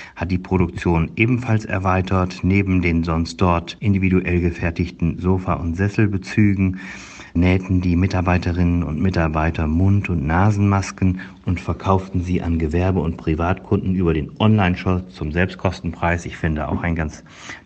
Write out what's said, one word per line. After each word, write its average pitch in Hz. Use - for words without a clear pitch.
hat 82
die 90
Produktion 87
ebenfalls 117
erweitert. 92
Neben 92
den 85
sonst 82
dort 87
individuell 92
gefertigten 85
Sofa- 92
und 82
Sesselbezügen 98
nähten 90
die 90
Mitarbeiterinnen 90
und 76
Mitarbeiter 80
Mund- 95
und 78
Nasenmasken 98
und 92
verkauften 92
sie 90
an 85
Gewerbe- 87
und 82
Privatkunden 90
über 85
den 78
Online-Shop 92
zum 76
Selbstkostenpreis. 87
Ich 87
finde 76
auch -
ein 85
ganz 78